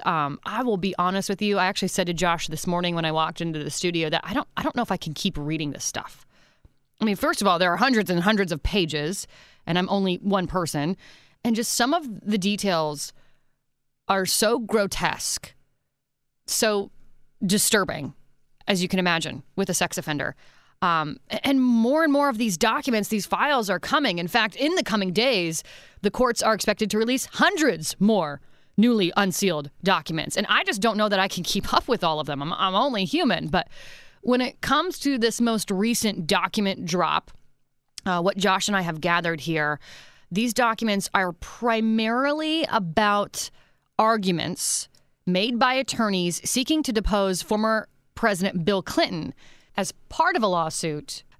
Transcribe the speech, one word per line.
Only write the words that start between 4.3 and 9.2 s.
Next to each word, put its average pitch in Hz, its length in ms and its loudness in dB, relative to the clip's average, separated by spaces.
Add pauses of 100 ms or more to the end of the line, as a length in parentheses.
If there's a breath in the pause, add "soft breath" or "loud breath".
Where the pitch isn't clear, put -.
don't, 277 120 -2 (120)
I 226 40 -4
don't 294 140 -2
know 247 60 0
if 214 100 -2
I 185 60 -2
can 156 160 -8
keep - 240 -4
reading 151 320 -4
this - 160 -8
stuff. - 400 -10 (760 soft breath)
I 208 40 0
mean, 208 120 2
first 208 240 0
of 202 80 4
all, 175 100 4
there 175 140 4
are 175 60 0
hundreds 226 320 4
and 175 100 2
hundreds 196 320 2
of 160 100 -6
pages, 156 640 -2 (400 loud breath)